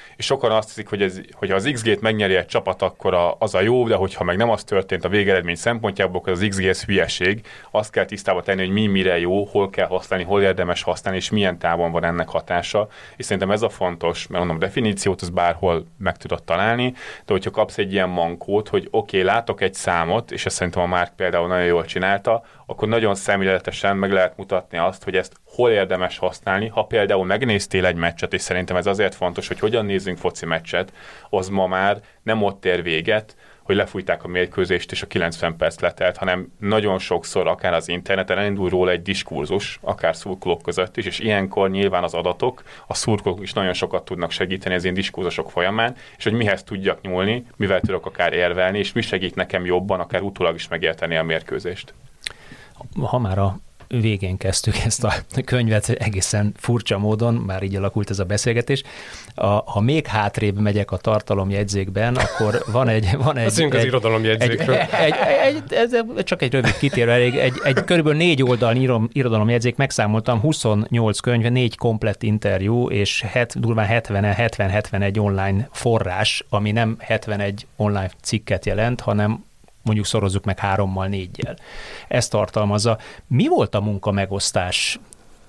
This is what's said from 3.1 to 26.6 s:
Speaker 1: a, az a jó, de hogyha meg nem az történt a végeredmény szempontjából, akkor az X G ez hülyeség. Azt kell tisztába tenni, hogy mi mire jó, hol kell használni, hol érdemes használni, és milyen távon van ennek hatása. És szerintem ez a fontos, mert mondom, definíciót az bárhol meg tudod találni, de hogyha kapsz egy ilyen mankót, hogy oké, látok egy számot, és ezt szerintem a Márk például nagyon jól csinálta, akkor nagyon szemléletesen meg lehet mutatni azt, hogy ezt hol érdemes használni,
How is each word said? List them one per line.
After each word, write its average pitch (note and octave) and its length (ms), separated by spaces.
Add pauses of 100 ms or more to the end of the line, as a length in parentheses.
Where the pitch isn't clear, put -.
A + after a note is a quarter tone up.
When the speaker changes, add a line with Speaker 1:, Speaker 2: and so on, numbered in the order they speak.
Speaker 1:
a, F2 260
az G2+ 160
a F#2 60
jó, A#2+ 260
de A2 80
hogyha F#2+ 280
meg F2+ 140
nem A#2 120
az G#2+ 140
történt F#2+ 420
a - 40
végeredmény F#2 460
szempontjából, G2 640
akkor F#2+ 120
az F#2 180
X G2 80
G F#2 80
ez F#2 200
hülyeség. F2+ 560 (300)
Azt - 200
kell G2 140
tisztába F#2+ 360
tenni, F#2+ 180
hogy F#2 140
mi G#2+ 140
mire F#2 320
jó, F#2 240
hol G2 260
kell F#2+ 180
használni, F#2 380
hol G2 160
érdemes F2+ 420
használni, F#2+ 360
és - 100
milyen G2 280
távon E2+ 340
van E2 120
ennek E2+ 260
hatása. F2 580 (280)
És - 100
szerintem F#2+ 260
ez G#2 100
a A2+ 80
fontos, E2+ 580
mert F2 160
mondom, E2 160
definíciót G2 600
az F2+ 80
bárhol E2+ 560 (120)
meg F#2 200
tudod - 260
találni, A2+ 480 (340)
de - 80
hogyha F#2+ 180
kapsz - 260
egy G2 160
ilyen F#2+ 160
mankót, F2 580
hogy F#2+ 240
oké, - 300
látok G2+ 400
egy F#2+ 120
számot, F2 580
és - 140
ezt - 100
szerintem F2+ 260
a F2 60
Márk F2 280
például F2 320
nagyon F2+ 180
jól E2+ 200
csinálta, G2 580 (220)
akkor - 220
nagyon A2 280
szemléletesen F#2+ 840
meg G2 140
lehet F#2 260
mutatni F#2+ 400
azt, F2 260
hogy F#2 120
ezt F#2 180 (220)
hol A#2+ 140
érdemes F#2+ 480
használni, F#2+ 500